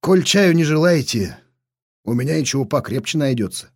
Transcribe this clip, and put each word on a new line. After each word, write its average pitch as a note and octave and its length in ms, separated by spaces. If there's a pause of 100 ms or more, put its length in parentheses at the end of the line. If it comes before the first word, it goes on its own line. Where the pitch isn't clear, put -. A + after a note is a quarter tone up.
коль F#3 220
чаю F#3+ 300
не E3 100
желаете, D#3 760 (680)
у A#2 40
меня C3+ 240
и D3+ 60
чего C#3 220
покрепче C3+ 540
найдется. B2 560